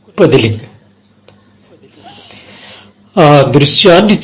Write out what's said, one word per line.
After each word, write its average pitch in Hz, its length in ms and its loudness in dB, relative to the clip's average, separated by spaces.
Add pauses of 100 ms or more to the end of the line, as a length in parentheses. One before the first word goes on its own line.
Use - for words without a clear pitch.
(120)
పదిలింగ. 120 460 -2 (2500)
ఆ 143 320 2
దృశ్యాన్ని 175 720 0